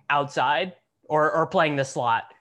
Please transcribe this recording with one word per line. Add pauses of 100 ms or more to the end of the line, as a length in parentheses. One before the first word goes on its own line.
outside (320)
or,
or
playing
the
slot,"